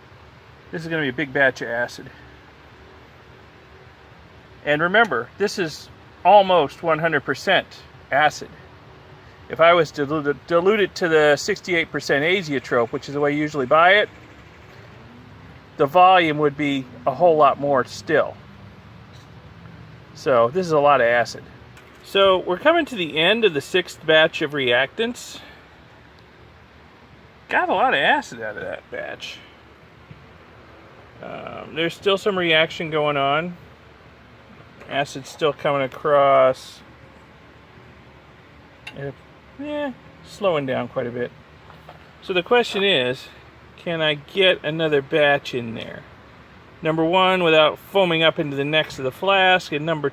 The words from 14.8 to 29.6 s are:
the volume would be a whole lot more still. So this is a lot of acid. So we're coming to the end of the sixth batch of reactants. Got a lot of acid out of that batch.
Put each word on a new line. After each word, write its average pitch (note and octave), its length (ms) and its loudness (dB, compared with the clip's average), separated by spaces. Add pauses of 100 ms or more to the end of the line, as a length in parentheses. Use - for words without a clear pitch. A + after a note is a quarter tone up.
the D3+ 80 2
volume F3+ 540 4
would C#3+ 180 0
be C#3 280 -4 (200)
a C3+ 80 0
whole D#3+ 240 2
lot C3 220 4
more C#3 260 0
still. - 500 -2 (1800)
So A#2 340 2
this F3+ 160 -4
is E3 60 -4
a D#3 80 2
lot C#3+ 220 4
of A#2 60 2
acid. A#2 360 -2 (600)
So G3 360 2
we're F3+ 180 -4
coming D#4+ 280 2
to B3+ 100 -12
the D#3 240 -6
end G#3+ 260 2
of F3 80 2
the C#3 80 -4
sixth - 420 -6
batch D#3 380 2
of D3 100 -4
reactants. C#3 880 -4 (2000)
Got F4 200 0
a C4 40 0
lot A3 200 2
of C#3 60 2
acid A3+ 420 -2
out G#2+ 160 -10
of - 60 -10
that - 260 -12
batch. - 480 -12 (1800)